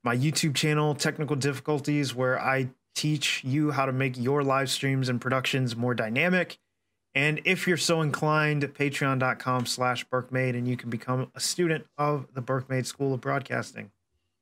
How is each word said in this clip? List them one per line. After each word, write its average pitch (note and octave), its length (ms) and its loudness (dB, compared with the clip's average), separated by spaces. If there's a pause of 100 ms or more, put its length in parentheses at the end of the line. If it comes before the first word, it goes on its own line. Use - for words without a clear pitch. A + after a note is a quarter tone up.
My A#2+ 120 2
YouTube D3 400 2
channel, D3+ 380 2
Technical D3 440 -2
Difficulties, C#3 760 -2
where B2+ 260 0
I C3 300 0 (240)
teach - 500 -2
you D3 280 2
how C3+ 160 0
to C3 60 -2
make C3 240 0
your C3+ 260 2
live C3+ 260 2
streams C3+ 400 0
and A#2+ 100 0
productions B2+ 560 0
more A#2+ 200 0
dynamic. D#3 640 0 (560)
And D3+ 300 2
if F#3 220 2
you're F3 100 4
so E3 240 2
inclined, D3+ 640 2
patreon C#3 560 0
dot B2+ 180 0
com B2+ 300 -2
slash B2 380 0
Burke B2+ 260 -4
Made, B2+ 240 0
and B2 120 -2
you B2 80 0
can A#2+ 140 -10
become B2+ 460 -4
a - 40 -16
student E3 460 0 (100)
of D3 380 -2
the C3 80 -8
Burke C3 300 -4
Made B2+ 160 -2
School C3+ 260 -2
of B2 80 -4
Broadcasting. B2 680 -6 (500)